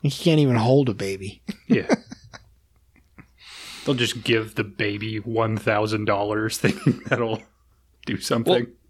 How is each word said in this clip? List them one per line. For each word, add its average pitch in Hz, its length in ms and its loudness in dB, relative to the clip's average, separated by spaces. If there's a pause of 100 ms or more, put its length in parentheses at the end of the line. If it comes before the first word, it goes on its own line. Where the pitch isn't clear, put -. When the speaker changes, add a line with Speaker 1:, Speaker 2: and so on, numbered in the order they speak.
Speaker 1:
He 143 80 0
can't 160 280 2
even 139 180 4
hold 127 320 4
a 104 60 -2
baby. 98 480 -8 (240)
Speaker 2:
Yeah. - 240 2
<laughs> 294 40 6 (1900)
They'll 143 120 0
just 117 260 -2
give 110 320 0
the - 100 -4
baby 104 520 -6
one 113 400 0
thousand 107 480 0
dollars 104 540 0
<laughs> - 0 -
thinking - 480 0
that'll 113 360 -2 (640)
do 107 140 -4
something. 135 320 0 (380)